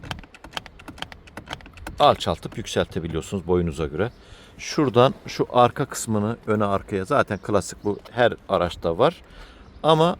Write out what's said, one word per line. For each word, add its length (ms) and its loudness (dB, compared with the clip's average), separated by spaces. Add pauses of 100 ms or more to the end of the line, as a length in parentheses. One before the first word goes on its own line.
(2000)
alçaltıp 580 2
yükseltebiliyorsunuz 880 -4
boyunuza 380 0
göre. 260 -2 (460)
Şuradan 560 2 (140)
şu 240 -4
arka 340 4
kısmını 520 -4 (100)
öne 180 2
arkaya, 400 -2
zaten 320 0
klasik 460 -2
bu 160 -4 (120)
her 220 2 (160)
araçta 480 0
var. 240 2 (640)
Ama 360 4